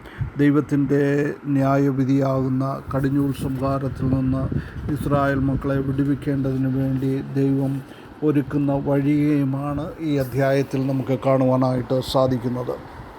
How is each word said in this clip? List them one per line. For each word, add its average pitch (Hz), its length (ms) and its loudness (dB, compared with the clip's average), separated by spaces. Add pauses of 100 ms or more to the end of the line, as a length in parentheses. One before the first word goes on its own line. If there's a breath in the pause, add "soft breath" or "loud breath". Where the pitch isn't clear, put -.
(380 loud breath)
ദൈവത്തിൻ്റെ 143 960 2 (120)
ന്യായവിധിയാകുന്ന 135 1400 2 (120)
കടിഞ്ഞൂൽ 139 380 0 (100)
സംഹാരത്തിൽ 135 680 -2
നിന്ന് 131 340 0 (500 loud breath)
ഇസ്രായേൽ 139 460 0
മക്കളെ 135 400 0
വിടുവിക്കേണ്ടതിനു 135 920 0
വേണ്ടി 135 540 0 (120)
ദൈവം 139 480 0 (400 loud breath)
ഒരുക്കുന്ന 143 500 2
വഴിയെയുമാണ് 143 1300 0
ഈ 151 160 0
അധ്യായത്തിൽ 135 720 0
നമുക്ക് 131 400 0
കാണുവാനായിട്ട് 131 760 2 (120)
സാധിക്കുന്നത്. 127 600 0 (440)